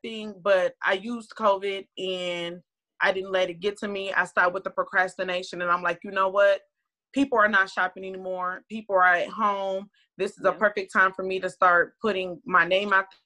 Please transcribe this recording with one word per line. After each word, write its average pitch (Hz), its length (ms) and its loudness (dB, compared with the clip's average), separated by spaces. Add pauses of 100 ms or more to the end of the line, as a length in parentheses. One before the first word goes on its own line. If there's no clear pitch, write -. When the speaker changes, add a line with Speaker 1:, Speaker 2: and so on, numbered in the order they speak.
Speaker 1:
thing, 220 400 -10
but 185 320 2 (100)
I 190 100 2
used 220 440 -10
covid 196 480 -2 (100)
and 180 640 -6 (400)
I 190 120 2
didn't 190 200 -6
let 185 180 0
it 170 100 -12
get 202 180 -4
to 214 100 -8
me. 196 240 -6
I 180 120 0
stopped 180 280 0
with 190 120 -6
the 190 60 -6
procrastination 185 920 -4
and 175 80 -2
I'm 175 120 0
like, 175 200 -2
"You 202 80 -12
know 190 180 0
what? 196 320 4 (520)
People 269 260 0
are 208 100 6
not 190 220 2
shopping 190 340 -4
anymore. 185 640 -6
People 214 280 -4
are 180 80 6 (100)
at 175 140 0
home. 196 600 -2 (300)
This 196 200 -4
is 180 60 -16
a 190 60 6
Speaker 2:
Yeah. - 80 -2
Speaker 1:
perfect 208 340 0
time 190 200 4
for 190 120 -8
me 190 160 -2
to 185 100 -4
start 175 520 4
putting 185 420 -2
my 175 220 4
name 196 260 0
out 190 140 2 (180)